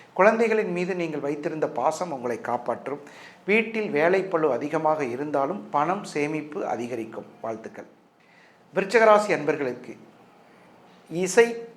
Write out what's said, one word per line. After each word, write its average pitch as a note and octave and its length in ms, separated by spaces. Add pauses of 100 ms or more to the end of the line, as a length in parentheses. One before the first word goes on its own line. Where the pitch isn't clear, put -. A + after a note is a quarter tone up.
(140)
குழந்தைகளின் A3 580
மீது F3+ 240
நீங்கள் D#3+ 260
வைத்திருந்த D3 460
பாசம் D#3 440
உங்களை A#2+ 300
காப்பாற்றும். A#2+ 580 (460)
வீட்டில் A3 460
வேலைப்பளு D#3+ 600
அதிகமாக D3+ 540
இருந்தாலும் C#3+ 640
பணம் E3 340
சேமிப்பு D3+ 640
அதிகரிக்கும். A#2 580 (160)
வாழ்த்துக்கள். - 440 (920)
விருச்சிகராசி G#3 580
அன்பர்களுக்கு C#3+ 640 (1120)
இசை F#3+ 680